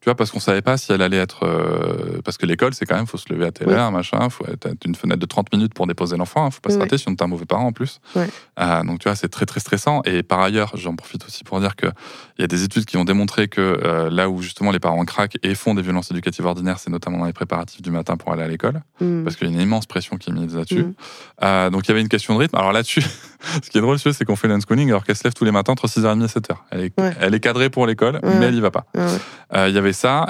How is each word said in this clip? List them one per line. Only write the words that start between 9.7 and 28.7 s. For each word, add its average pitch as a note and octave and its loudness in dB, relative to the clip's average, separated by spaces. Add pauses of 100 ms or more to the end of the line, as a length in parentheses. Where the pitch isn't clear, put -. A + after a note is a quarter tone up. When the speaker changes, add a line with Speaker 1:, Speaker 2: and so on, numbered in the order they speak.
Speaker 1:
Et F2 0
par F2+ 0
ailleurs, G#2 2
j'en F2 -6
profite - -12
aussi - -16
pour F#2+ -4
dire G2 0
que - -2 (500)
il - 0
y - 2
a - 0
des F2+ 2
études A2 0
qui - -6
ont F2+ 2
démontré G2+ 2
que, - -4 (240)
euh, E2 2
là F2+ 2
où F#2 -4
justement G2 -2
les F#2 2
parents E2+ 0
craquent G2+ -2
et F#2+ 0
font G#2 0
des G2 0
violences F2+ -2
éducatives F2 -4
ordinaires, F2+ -2
c'est - -10
notamment F2 -4
dans E2+ -2
les E2+ -4
préparatifs F2 -6
du F2+ -6
matin E2+ -2
pour E2+ -6
aller E2 -2
à D#2+ -4
l'école, A2 -2 (200)
Speaker 2:
Hmm. F3 0
Speaker 1:
parce E3 -4
qu'il F2 -4
y - -2
a - -2
une E2+ 0
immense G#2+ 2
pression - -6
qui F#2 -10
est F2 -2
mise E2+ -4
là-dessus. E2 0
Speaker 2:
Hmm. F3+ -4 (500)
Speaker 1:
Euh, F#2+ 4
donc G2 0
il - -12
y - 6
avait A2 4
une A2 0
question G#2+ 0
de A2 2
rythme. D#3 2
Alors F#2+ 2
là-dessus, A2+ 2
<laughs> - -6
ce - -16
qui - 2
est G#2+ 4
drôle, C3+ 2
c'est C#3+ 0
qu'on G2+ 0
fait A2+ 0
l'unschooling A2+ 2
alors G2+ 2
qu'elle G#2 0
se - -4
lève A#2+ 2
tous - 0
les G#2+ 6
matins G2+ 4
entre B2+ -2
six A2+ 2
heures G#2+ 4
et - 2
demie A2+ 2
et A2 0
sept A2 -4
heures. - -6
Elle F2+ -2
est, F#2 -4
Speaker 2:
Ouais. F#3+ 2
Speaker 1:
elle F#2+ 4
est A2 2
cadrée B2 2
pour B2+ 2
l'école, A2+ 2
Speaker 2:
Ouais, - -4
Speaker 1:
mais F3+ 4
Speaker 2:
ouais. A#2+ 6
Speaker 1:
elle B2 4
y A2+ 2
va G2+ 4